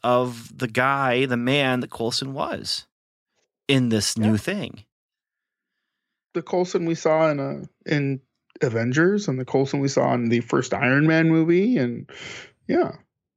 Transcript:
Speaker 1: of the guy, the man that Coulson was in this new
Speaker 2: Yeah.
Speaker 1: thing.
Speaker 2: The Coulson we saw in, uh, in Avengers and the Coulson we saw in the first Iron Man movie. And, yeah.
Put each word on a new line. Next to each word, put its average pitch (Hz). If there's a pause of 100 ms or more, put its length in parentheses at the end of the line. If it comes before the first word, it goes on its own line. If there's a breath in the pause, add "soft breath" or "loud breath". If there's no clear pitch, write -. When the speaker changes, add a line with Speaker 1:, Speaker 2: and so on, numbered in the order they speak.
Speaker 1:
of 123
the 123
guy, 131
the 123
man 127
that -
Coulson 120
was - (800)
in 131
this 110
new 110
Speaker 2:
Yeah. 107
Speaker 1:
thing. 170 (1500)
Speaker 2:
The 170
Coulson 180
we 165
saw 160
in, 143
uh, 139 (220)
in 139 (420)
Avengers 143
and 135
the 127
Coulson 139
we 139
saw 135
in 120
the 117
first 131
Iron 135
Man 160
movie. 170
And, 120 (600 loud breath)
yeah. 339 (440)